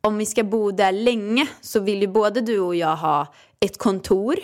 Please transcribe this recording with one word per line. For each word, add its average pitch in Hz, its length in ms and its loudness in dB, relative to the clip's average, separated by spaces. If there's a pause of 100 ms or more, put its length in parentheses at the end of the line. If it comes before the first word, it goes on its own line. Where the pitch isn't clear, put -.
om 214 160 0
vi 214 80 -2
ska 226 180 0
bo 208 280 0
där 190 200 2
länge 226 560 0 (140)
så - 180 -2
vill 202 220 0
ju 202 60 2
både 214 340 2
du 220 180 0
och 175 160 0
jag 160 200 0
ha 151 380 -2 (260)
ett 196 180 -2
kontor. 196 680 0